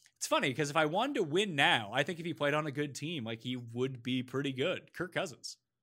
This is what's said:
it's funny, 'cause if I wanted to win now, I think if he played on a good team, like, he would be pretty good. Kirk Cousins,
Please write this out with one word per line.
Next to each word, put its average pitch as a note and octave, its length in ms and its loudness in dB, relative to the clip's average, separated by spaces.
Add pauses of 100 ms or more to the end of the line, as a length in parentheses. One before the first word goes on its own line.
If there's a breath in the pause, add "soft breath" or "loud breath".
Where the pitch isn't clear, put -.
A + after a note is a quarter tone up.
(180 soft breath)
it's - 100 -6
funny, G#3+ 260 4
'cause D3 160 0
if C#3+ 60 -2
I D#3 100 6
wanted A3+ 300 2
to A#3 80 2
win E3+ 320 0
now, C#3 380 4
I C#3 100 4
think E3+ 160 -6
if E3 60 -6
he E3 80 -2
played C#3+ 200 2
on D3+ 140 2
a D3 40 -4
good C#3 220 -2
team, D3 300 -6
like, A2+ 180 -6
he B2 140 -6
would A#2+ 480 -4
be B2+ 180 0
pretty C3+ 300 -2
good. C3 420 -2
Kirk E3+ 200 -6
Cousins, D3 420 -6 (280)